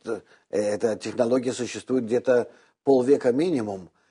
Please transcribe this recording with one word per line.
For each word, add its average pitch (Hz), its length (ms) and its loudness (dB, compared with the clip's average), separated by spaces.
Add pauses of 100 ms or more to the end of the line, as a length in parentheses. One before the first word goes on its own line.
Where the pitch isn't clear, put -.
э, 104 160 -8 (300)
эта 104 460 -2
технология 120 560 -2
существует 120 520 -4
где-то 120 460 2 (340)
полвека 131 480 4
минимум, 117 580 -2 (200)